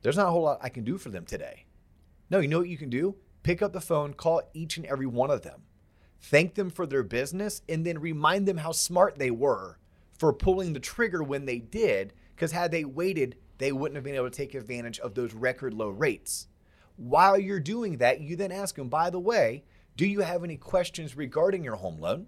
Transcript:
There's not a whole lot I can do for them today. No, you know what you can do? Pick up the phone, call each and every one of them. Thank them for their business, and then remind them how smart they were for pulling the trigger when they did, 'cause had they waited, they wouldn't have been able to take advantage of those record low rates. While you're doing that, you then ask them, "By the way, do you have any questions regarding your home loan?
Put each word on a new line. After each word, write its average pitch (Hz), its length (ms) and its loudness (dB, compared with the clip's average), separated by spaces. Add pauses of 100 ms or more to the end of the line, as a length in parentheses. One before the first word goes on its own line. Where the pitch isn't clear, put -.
There's 127 160 2
not 196 100 4
a 175 40 4
whole 170 120 4
lot 147 180 2
I 127 80 -6
can 123 140 -10
do 143 140 -2
for 190 120 -12
them 90 160 -10
today. 71 400 -12 (640)
No, 185 100 4
you 147 80 2
know 160 120 2
what 175 100 -2
you 170 80 -8
can 139 120 -10
do? 160 260 -2 (280)
Pick 170 180 2
up 202 120 0
the 185 80 -8
phone, 147 320 -2
call 165 280 2 (120)
each 156 240 -8
and 165 80 -10
every 135 220 -2
one 123 240 0
of 120 100 0
them. 71 220 -18 (580)
Thank 156 340 4
them 190 140 -2
for 175 160 -4
their 135 180 0
business, 185 680 -4
and 160 160 -2
then 170 140 -2
remind 160 480 2
them 185 100 0
how 160 140 -4
smart 180 460 4
they 131 140 0
were 113 460 0 (340)
for 151 220 4
pulling 185 400 2
the 147 60 -4
trigger 180 440 -2
when 139 220 -4
they 123 140 -4
did, 110 540 0 (220)
'cause 160 160 -2
had 175 200 0
they 165 140 0
waited, 143 520 -2 (200)
they 139 140 0
wouldn't 139 240 -2
have 139 80 -8
been 139 120 -6
able 127 140 -2
to 123 60 -14
take 143 180 -8
advantage 120 460 -8
of 113 160 -8
those 120 180 -2
record 127 400 -2
low 107 160 -2
rates. 107 580 -4 (500)
While 175 420 6
you're 196 220 -2
doing 190 360 -4
that, 123 220 4
you 156 160 -8
then 185 160 -4
ask 190 240 -6
them, 131 140 -8
"By 160 200 2
the 180 100 -4
way, 170 440 2 (320)
do 175 100 2
you 202 160 0
have 175 220 -2
any 165 140 -8
questions 170 580 -2
regarding 156 480 2
your 113 140 -4
home 87 220 -8
loan? 107 280 -2